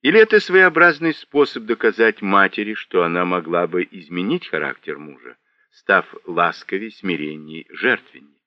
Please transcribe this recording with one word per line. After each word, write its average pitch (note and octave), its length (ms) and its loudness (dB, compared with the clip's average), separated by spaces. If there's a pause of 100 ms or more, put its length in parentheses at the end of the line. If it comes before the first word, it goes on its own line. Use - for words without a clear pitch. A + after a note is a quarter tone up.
Или E3+ 180 4
это A3 200 6
своеобразный E3 720 4
способ C3+ 500 -2
доказать A2 580 0
матери, G2 520 0
что F#2 300 -2
она F2 220 0
могла F2 420 -2
бы F2+ 220 -4
изменить F#2 580 -8
характер D2 500 -8
мужа, C2 400 -20 (340)
став - 420 -2 (120)
ласковей, F2+ 680 -6
смиренней, D#2 800 -8
жертвенней? - 760 -6